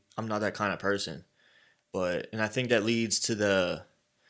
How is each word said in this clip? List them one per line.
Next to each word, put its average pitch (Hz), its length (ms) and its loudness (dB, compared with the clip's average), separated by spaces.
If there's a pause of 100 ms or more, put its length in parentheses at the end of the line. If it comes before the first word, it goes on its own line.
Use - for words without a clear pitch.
(160)
I'm 110 120 -6
not 104 120 -2
that 104 140 -2
kind 101 180 0
of 87 60 -6
person. 98 460 -2 (680)
But, 90 400 -2
and 110 100 -4
I 107 60 0
think 123 220 -2
that 110 140 4
leads 113 360 2
to - 140 0
the, 98 500 2 (460)